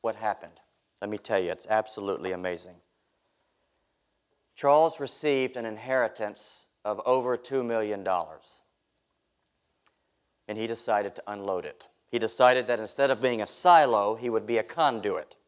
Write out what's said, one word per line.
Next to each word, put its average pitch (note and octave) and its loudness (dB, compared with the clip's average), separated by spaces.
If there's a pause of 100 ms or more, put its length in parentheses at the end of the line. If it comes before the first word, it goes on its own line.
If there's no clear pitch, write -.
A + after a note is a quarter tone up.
What A2 -4
happened? G#2 -6 (400)
Let G2+ -6
me G#2+ -6
tell G#2 0
you, F2 -2
it's - -8
absolutely G2 -2
amazing. F2+ -8 (1700)
Charles D#3 4
received C3+ -2
an A#2 -6
inheritance A2+ -4 (160)
of G#2 -4
over B2+ 2
two C3 -4
million G#2+ -2
dollars. E2 -4 (1900)
And G#2+ -8
he A2 -6
decided G#2+ -2
to - -16
unload G2 -4
it. - -14 (200)
He A#2+ -4
decided B2 4
that A#2 0
instead C3 0
of A#2 -2
being B2 0
a G#2 -2
silo, A#2+ 4
he A#2+ -4
would A2 -2
be A#2 0
a A2 0
conduit. G#2 -2 (120)